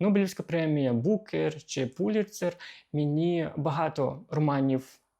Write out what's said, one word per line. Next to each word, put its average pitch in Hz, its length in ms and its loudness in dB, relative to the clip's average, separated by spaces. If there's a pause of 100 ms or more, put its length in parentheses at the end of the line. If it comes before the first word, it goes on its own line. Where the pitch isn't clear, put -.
Нобелівська 196 420 2
премія, 151 500 0
Букер 156 720 0
чи 131 220 -4
Пулітцер. 196 720 -2 (360)
Мені 151 640 0
багато 156 640 -2 (100)
романів, 139 680 0 (220)